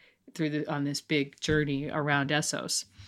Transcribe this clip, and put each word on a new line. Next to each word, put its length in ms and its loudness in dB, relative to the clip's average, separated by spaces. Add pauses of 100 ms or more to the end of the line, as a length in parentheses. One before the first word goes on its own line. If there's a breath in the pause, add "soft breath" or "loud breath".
(340 soft breath)
through 160 0
the, 220 -2
on 120 -2
this 160 -2
big 400 -2
journey 500 0
around 400 2
Essos. 540 0 (240 loud breath)